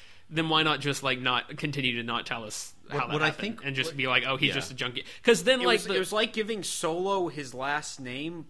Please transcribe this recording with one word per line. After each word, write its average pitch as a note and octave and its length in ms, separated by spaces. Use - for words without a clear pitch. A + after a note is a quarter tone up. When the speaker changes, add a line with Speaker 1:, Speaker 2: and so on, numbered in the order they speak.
Speaker 1:
then D#3+ 180
why D#3 140
not D3+ 180
just, C#3 220
like, C3 180
not B2+ 380
continue C3+ 380
to A#2 60
not A#2 220
tell A#2 200
us - 280
Speaker 2:
What, C#3+ 100
Speaker 1:
how B2+ 100
that A#2 40
Speaker 2:
what D3+ 100
I D#3 40
Speaker 1:
happened D#3 140
Speaker 2:
think - 80
Speaker 1:
and C#3 100
just B2+ 140
Speaker 2:
what C3+ 80
Speaker 1:
be C3 80
like, B2 200
"Oh, C3 120
he's B2+ 100
Speaker 2:
Yeah. F#2 60
Speaker 1:
just - 160
a B2+ 40
junkie." B2 300
'Cause F#3+ 220
then, B3+ 160
Speaker 3:
It - 60
Speaker 1:
like, A#3+ 140
Speaker 3:
was, - 60
Speaker 1:
the G#3 80
Speaker 3:
it F#3+ 40
was F#3 160
like A3+ 180
giving G#3+ 300
Solo F3+ 640
his C3+ 240
last C#3 480
name, C#3+ 500